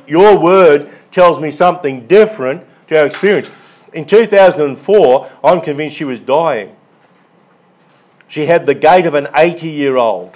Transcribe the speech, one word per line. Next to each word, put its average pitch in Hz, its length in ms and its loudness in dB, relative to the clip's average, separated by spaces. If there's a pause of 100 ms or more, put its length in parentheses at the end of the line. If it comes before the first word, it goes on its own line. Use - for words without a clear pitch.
"Your 180 320 4
word 165 500 2 (220)
tells 175 280 2
me 151 120 -8
something 143 560 -4
different 180 580 0 (220)
to 156 120 0
our 147 80 2
experience." 190 440 -4 (420)
In 147 140 -12
two 214 200 2
thousand 190 360 2
and 143 160 -4
four, 147 500 2 (160)
I'm 170 160 2
convinced 147 360 -10
she 160 80 -10
was 127 160 -8
dying. 131 540 -4 (1500)
She 151 200 -8
had 165 180 0
the 143 100 0
gait 160 300 2
of 156 100 -4
an 143 220 -4
eighty-year-old. 143 1000 -2